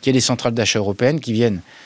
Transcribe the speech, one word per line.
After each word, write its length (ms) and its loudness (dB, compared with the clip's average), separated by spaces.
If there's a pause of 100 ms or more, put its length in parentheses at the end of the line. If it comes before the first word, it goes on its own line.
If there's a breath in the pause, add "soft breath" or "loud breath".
qu'il 100 2
y 20 4
a 40 4
des 20 2
centrales 320 0
d'achat 280 0
européennes 400 0
qui 120 -6
viennent. 300 0 (240 loud breath)